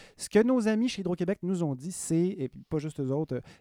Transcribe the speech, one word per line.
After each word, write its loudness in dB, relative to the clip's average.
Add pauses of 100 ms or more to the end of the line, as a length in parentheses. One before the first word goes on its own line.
(180)
Ce -10
que 6
nos 2
amis 2
chez -6
Hydro-Québec -2
nous 0
ont 0
dit, -8
c'est, 2
et -4
puis -14
pas -2
juste -6
eux -2
autres, -2
euh, -4 (200)